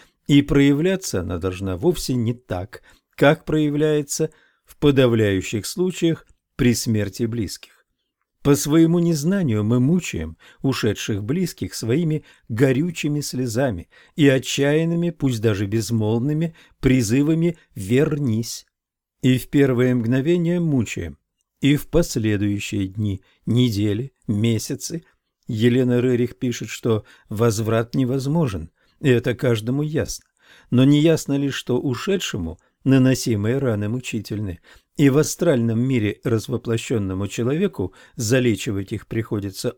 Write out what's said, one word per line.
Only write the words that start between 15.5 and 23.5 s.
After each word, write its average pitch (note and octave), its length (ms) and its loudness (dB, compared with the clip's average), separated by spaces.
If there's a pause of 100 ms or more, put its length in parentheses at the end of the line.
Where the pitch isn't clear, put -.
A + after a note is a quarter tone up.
безмолвными, A2+ 880 -2 (260)
призывами C#3 800 2 (160)
"вернись". A#2+ 920 -2 (540)
И B2+ 160 4
в - 140 -6
первые B2+ 440 2
мгновения D3+ 640 0
мучаем, A2+ 600 -2 (420)
и C#3 160 4
в - 120 -6
последующие G#2 1000 -2
дни, G2 340 -6 (240)
недели, A2 720 0 (120)